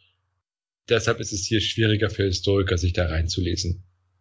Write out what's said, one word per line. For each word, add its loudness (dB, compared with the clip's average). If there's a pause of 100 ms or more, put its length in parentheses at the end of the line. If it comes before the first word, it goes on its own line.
(880)
Deshalb 2
ist -8
es -6
hier 0
schwieriger 2
für -2
Historiker, 2
sich 0
da 0
reinzulesen. -2 (380)